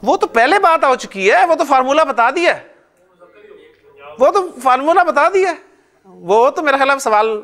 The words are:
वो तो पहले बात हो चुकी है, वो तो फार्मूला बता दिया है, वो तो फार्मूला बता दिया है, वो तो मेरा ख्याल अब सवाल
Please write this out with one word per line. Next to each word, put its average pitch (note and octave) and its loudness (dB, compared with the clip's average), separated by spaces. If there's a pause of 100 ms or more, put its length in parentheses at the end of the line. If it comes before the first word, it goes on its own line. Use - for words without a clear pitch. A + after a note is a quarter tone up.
वो B3+ 0
तो G4 -2
पहले C4+ 2
बात E4 2
हो C4 0
चुकी G3 -4
है, D#4+ 4
वो E4 0
तो D#4+ -2
फार्मूला C4+ 0
बता A#3 0
दिया E4+ 0
है, - -16 (1500)
वो C#4+ 2
तो F#4 -2 (120)
फार्मूला C#4 2
बता D4+ 0
दिया F#4+ 0
है, D4+ -14 (460)
वो F#3 0
तो D#4+ -4
मेरा C#4 0
ख्याल C4+ 0
अब C#4 -2
सवाल A3 0